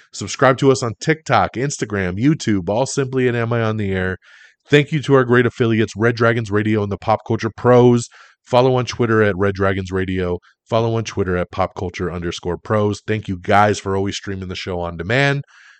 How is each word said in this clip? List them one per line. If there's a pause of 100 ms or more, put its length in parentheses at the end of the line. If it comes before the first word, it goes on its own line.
(120)
Subscribe
to
us
on
TikTok,
Instagram,
YouTube,
all
simply
at
Am
I
on
the
Air. (500)
Thank
you
to
our
great
affiliates,
Red
Dragons
Radio
and
the
Pop
Culture
Pros. (380)
Follow
on
Twitter
at
Red
Dragons
Radio. (320)
Follow
on
Twitter
at
pop
culture
underscore
pros.
Thank
you
guys
for
always
streaming
the
show
on
demand. (360)